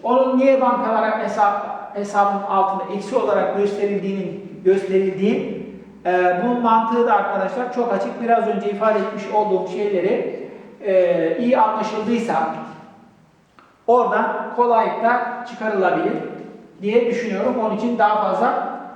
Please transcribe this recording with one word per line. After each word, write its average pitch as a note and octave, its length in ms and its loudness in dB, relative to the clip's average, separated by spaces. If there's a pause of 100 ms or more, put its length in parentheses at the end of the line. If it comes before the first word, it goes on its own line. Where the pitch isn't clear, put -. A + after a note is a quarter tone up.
Onun B3+ 340 2
niye C4+ 240 4
bankalara A3 600 0
hesap, G3+ 540 -2 (160)
hesabın G3+ 560 0
altında G3 340 0 (120)
eksi G3+ 200 -4
olarak G3+ 420 0
gösterildiğinin, G3+ 1080 -4
gösterildiği, F#3+ 1000 0 (380)
e, F3+ 380 2
bunun A#3+ 180 0
mantığı A3+ 460 4
da A3+ 60 4
arkadaşlar G3+ 600 -2
çok A3 200 0
açık. - 280 -4
Biraz A3+ 260 2
önce G3+ 220 -2
ifade G#3+ 300 2
etmiş G3 240 -4 (100)
olduğum F#3+ 340 0
şeyleri, G3 800 -2 (380)
e, F3 520 2
iyi A#3+ 200 2
anlaşıldıysa G#3+ 1000 0 (1300)
oradan A3 380 4 (300)
kolaylıkla A#3 920 0
çıkarılabilir G#3+ 640 0 (680)
diye A3+ 240 2
düşünüyorum. A3 500 -2 (100)
Onun G3+ 120 -2
için A#3 200 -2
daha G#3+ 240 4
fazla F#3+ 480 0 (260)